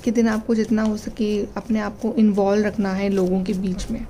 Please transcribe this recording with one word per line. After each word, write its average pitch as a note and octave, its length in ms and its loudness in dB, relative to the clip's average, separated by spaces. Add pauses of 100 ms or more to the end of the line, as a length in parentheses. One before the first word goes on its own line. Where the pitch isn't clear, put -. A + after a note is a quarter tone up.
के A#3 80 2
दिन A3+ 160 2
आपको A3 280 0
जितना A3 280 0
हो G#3+ 140 0
सके G#3 480 -4
अपने G#3+ 340 -4
आप G#3 200 -6
को A3 140 -2
involve G#3 520 4
रखना G3 280 0
है G3 160 0
लोगों F#3 340 2
के G3 100 -2
बीच F#3 380 -4
में। A3+ 180 -6